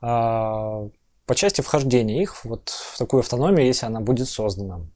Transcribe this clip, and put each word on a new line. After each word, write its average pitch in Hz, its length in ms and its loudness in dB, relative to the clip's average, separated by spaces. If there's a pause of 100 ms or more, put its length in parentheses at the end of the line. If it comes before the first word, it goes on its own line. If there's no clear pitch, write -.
а, 110 840 -2 (400)
по - 80 2
части - 260 2
вхождения 123 600 2
их - 200 -8
вот - 260 -8
в - 280 -10
такую 127 220 2
автономию, 135 480 4
если 127 180 0
она 113 160 -4
будет 123 260 2
создана. 98 540 -4 (140)